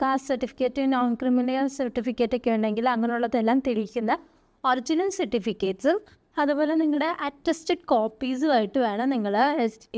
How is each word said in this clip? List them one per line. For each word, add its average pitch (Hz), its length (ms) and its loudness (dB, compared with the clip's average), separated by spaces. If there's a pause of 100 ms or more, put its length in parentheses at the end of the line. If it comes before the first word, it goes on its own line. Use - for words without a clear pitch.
കാസ്റ്റ് 269 280 0
സർട്ടിഫിക്കറ്റ്, 254 520 -2 (100)
നോൺ 247 280 2
ക്രിമിനൽ 254 460 2 (120)
സർട്ടിഫിക്കറ്റ് 240 600 -2
ഒക്കെ 240 180 0
ഉണ്ടെങ്കിൽ 220 380 0
അങ്ങനെയുള്ളതെല്ലാം 233 720 0
തെളിയിക്കുന്ന 220 460 -2 (560)
ഒറിജിനൽ 311 400 0 (100)
സർട്ടിഫിക്കറ്റ്സും 220 800 -2 (420)
അതുപോലെ 294 400 2
നിങ്ങളുടെ 302 280 0 (180)
അറ്റസ്റ്റഡ് 330 640 -2
കോപ്പീസുമായിട്ട് 254 880 0
വേണം 233 360 0
നിങ്ങൾ 202 200 -2 (300)
എസ്-, - 320 -8